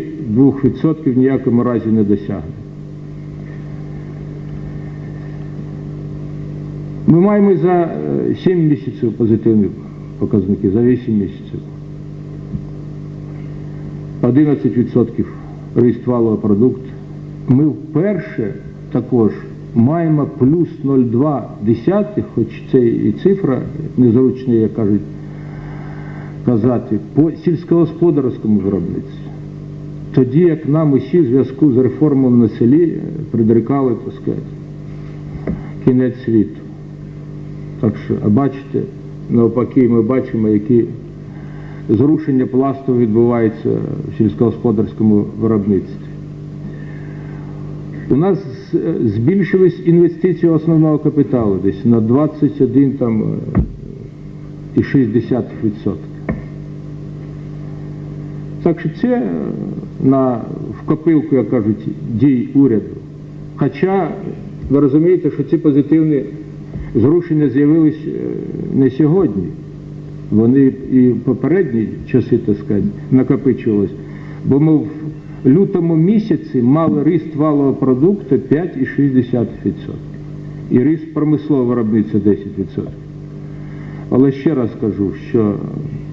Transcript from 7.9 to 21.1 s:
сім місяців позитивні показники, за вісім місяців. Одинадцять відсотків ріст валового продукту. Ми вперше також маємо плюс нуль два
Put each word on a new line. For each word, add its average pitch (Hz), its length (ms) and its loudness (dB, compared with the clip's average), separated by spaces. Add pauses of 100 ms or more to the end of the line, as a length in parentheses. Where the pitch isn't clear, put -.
сім 170 240 4
місяців 120 440 -2
позитивні 110 540 2 (520)
показники, 98 520 2
за 110 120 2
вісім 120 320 2
місяців. 98 460 -4 (2500)
Одинадцять 135 540 4
відсотків 117 560 2 (440)
ріст 120 300 2
валового 117 300 2
продукту. 107 520 2 (600)
Ми 135 180 6
вперше 151 880 -2 (380)
також 117 400 2 (420)
маємо 151 540 2 (100)
плюс 151 300 2 (160)
нуль 135 200 2
два 117 460 0 (120)